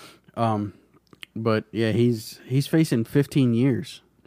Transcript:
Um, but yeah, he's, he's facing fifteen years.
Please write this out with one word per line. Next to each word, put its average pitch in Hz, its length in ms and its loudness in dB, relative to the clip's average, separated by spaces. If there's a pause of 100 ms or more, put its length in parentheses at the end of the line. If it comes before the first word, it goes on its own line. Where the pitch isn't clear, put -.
(360)
Um, 107 380 -2 (600)
but 113 380 0
yeah, 110 200 0
he's, 117 540 0
he's 139 220 -2
facing 156 360 2
fifteen 139 500 2
years. 135 480 -2 (240)